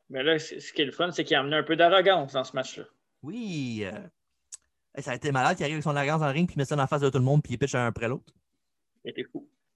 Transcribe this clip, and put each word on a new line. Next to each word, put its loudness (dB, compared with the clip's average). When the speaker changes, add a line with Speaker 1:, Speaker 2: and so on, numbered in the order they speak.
Speaker 1:
mais -6
là, 2
c'est, -8
ce -16
qui 0
est 2
le -8
fun, -2
c'est -2
qu'il 2
a 4
amené -2
un 2
peu -2
d'arrogance 6
dans -2
ce -12
match-là. -6
Speaker 2:
Oui. -6
Euh, -8
hey, -8
ça -8
a -2
été -2
malade 2
qu'il -4
arrive -2
avec -6
son 0
arrogance 0
dans 2
le 0
ring 2
puis -12
met 0
ça -2
en 2
face 0
de 4
tout 2
le 4
monde 4
puis -8
il -4
pitch 0
un 2
après -2
l'autre. -6
Speaker 1:
C'était -8
fou. -14